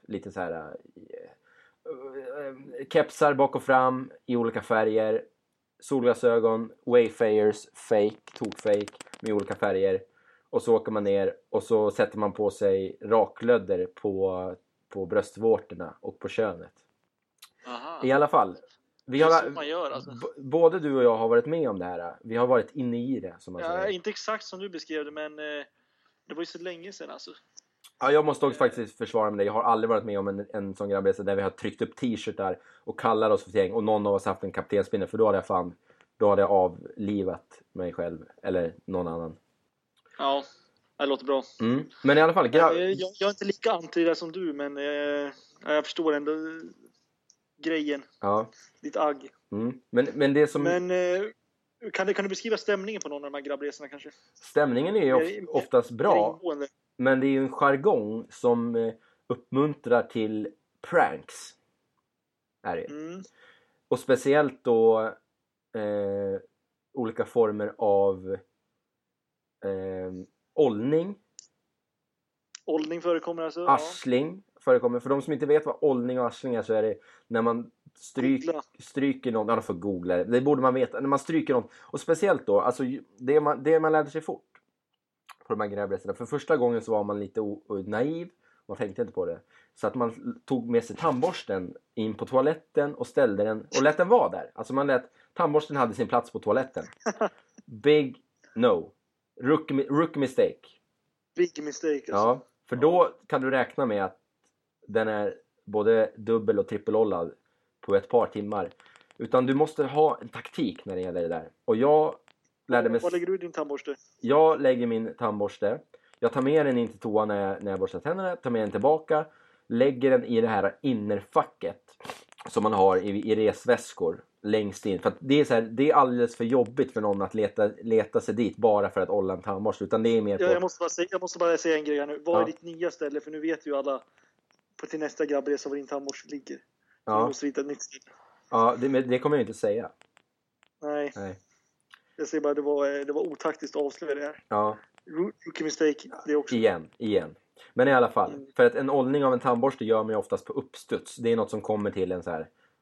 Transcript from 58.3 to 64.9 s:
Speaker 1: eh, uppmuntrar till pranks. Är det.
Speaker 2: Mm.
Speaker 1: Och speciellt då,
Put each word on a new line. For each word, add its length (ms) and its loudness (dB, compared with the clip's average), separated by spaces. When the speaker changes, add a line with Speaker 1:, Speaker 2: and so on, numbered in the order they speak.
Speaker 1:
eh, 180 -2
uppmuntrar 760 0
till 440 -4
pranks. 680 -2
Är 120 -6
det. 100 -6
Speaker 2:
Mm. 360 -14
Speaker 1:
Och 120 0
speciellt 640 2
då, 360 6